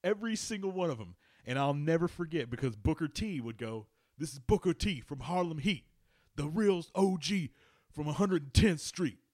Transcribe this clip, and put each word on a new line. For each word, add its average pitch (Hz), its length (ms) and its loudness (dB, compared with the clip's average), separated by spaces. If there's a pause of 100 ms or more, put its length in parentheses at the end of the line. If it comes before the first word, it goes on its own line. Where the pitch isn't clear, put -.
Every 214 320 -2
single 196 360 -6
one 180 180 -2
of 123 100 -4
'em. 90 160 -12 (300)
And 127 120 -2
I'll 143 160 2
never 160 340 2
forget, 160 420 -4
because 120 260 -2
Booker 151 320 0
T 185 340 -4
would 113 160 -8
go, 110 300 -8 (300)
"This 143 160 -8
is 139 60 -14
Booker 185 340 2
T 160 280 -2
from 139 200 -10
Harlem 170 360 -2
Heat, 156 300 -2 (480)
the 147 120 -4
real 190 360 2 (100)
O 190 240 4
G 165 340 -2 (380)
from 151 180 -6
a 151 60 -2
hundred 165 400 0
tenth 180 260 6
Street. - 400 -4 (140)